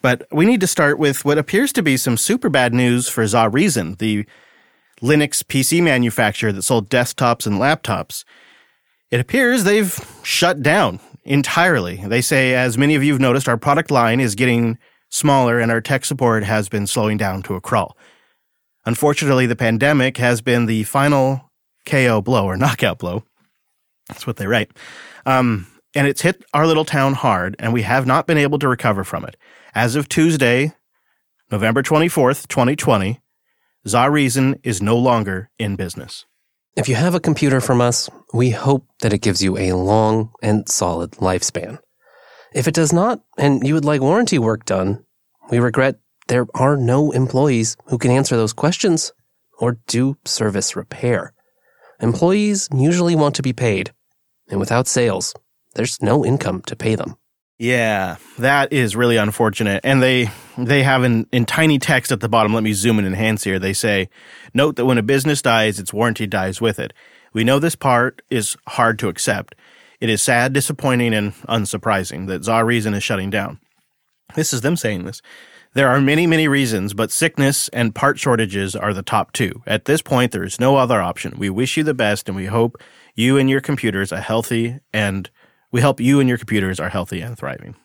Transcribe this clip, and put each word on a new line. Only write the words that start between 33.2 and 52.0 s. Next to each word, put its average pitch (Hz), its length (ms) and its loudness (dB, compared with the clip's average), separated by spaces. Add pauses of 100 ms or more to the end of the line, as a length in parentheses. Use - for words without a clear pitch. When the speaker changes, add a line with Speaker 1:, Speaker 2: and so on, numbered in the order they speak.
Speaker 1:
Za 120 220 4
Reason 135 540 2
is 101 180 -4
no 110 160 2
longer 110 520 0 (100)
in 101 160 -4
business. - 500 -12 (500)
Speaker 2:
If - 140 -2
you 123 60 2
have 170 200 0
a 170 40 0
computer 139 420 2
from 123 200 2
us, 120 280 0 (240)
we 123 180 2
hope 135 340 0 (140)
that 110 140 0
it 98 80 -2
gives 95 220 0
you 95 140 0
a 92 160 -2
long 110 580 2 (100)
and 107 260 0
solid 87 440 -2
lifespan. 92 680 -4 (760)
If 127 140 -2
it 160 60 -2
does 160 200 2
not, 208 280 0 (160)
and 139 300 2
you 147 60 0
would 156 120 0
like 147 160 0
warranty 175 380 2
work 110 260 -2
done, 95 400 -2 (460)
we 120 80 2
regret 131 400 0 (280)
there 127 280 0
are 143 200 2
no 135 360 2
employees 131 760 0
who 127 120 -4
can 123 140 0
answer 131 240 2
those 110 180 0
questions 170 600 0 (460)
or 120 280 -2
do 131 380 0
service 101 500 -4
repair. - 580 -4 (680)